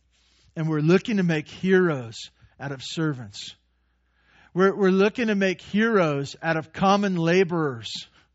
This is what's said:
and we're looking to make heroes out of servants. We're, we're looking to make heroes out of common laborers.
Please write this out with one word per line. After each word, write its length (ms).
and 120
we're 120
looking 380
to 40
make 240
heroes 840
out 140
of 100
servants. 720
We're, 200
we're 160
looking 380
to 80
make 240
heroes 800
out 140
of 160
common 440
laborers. 760